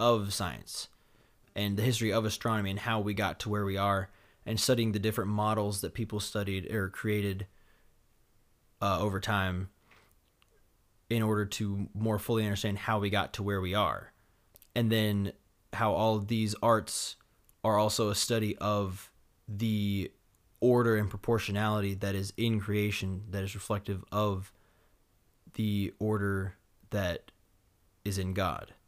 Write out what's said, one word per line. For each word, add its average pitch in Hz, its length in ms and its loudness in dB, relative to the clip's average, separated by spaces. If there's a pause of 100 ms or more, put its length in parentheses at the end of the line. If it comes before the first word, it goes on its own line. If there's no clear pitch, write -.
of 107 340 4
science 64 540 -6 (680)
and 101 220 0
the 104 60 0
history 113 300 2
of 110 120 2
astronomy 107 460 0
and 98 100 -4
how 113 180 0
we 104 160 -2
got 98 240 -2
to 107 120 -6
where 104 140 0
we 98 120 -2
are, 98 340 0 (340)
and 110 140 -2
studying 117 320 2
the 104 80 0
different 104 320 0
models 104 500 0
that 87 140 -6
people 110 240 -4
studied 98 560 -4
or 98 140 0
created, 101 580 -2 (1400)
uh, 98 180 2
over 95 200 0
time 92 480 0 (1400)
in 117 140 0
order 107 240 2
to 101 480 -4
more 107 240 0
fully 113 240 0
understand 101 360 -2
how 110 200 0
we 101 120 0
got 98 240 0
to 101 100 -6
where 101 160 -2
we 92 140 -2
are. 73 380 -2 (600)
And 117 160 2
then 104 440 2 (400)
how 110 220 0
all 110 200 4
of 101 140 -2
these 110 340 0
arts 110 540 2 (480)
are 107 120 4
also 107 320 4
a 98 60 0
study 107 440 0
of 101 520 -2 (380)
the 104 640 0 (480)
order 123 360 6
and 107 140 0
proportionality 104 840 0
that 98 200 -2
is 98 220 -4
in 113 240 0
creation, 101 680 -2
that 98 120 -4
is 98 140 -6
reflective 101 560 -6
of 101 400 -2 (1040)
the 104 440 0
order 101 560 0 (360)
that 95 420 -2 (720)
is 95 120 -4
in 92 160 -2
God. 92 400 -2 (160)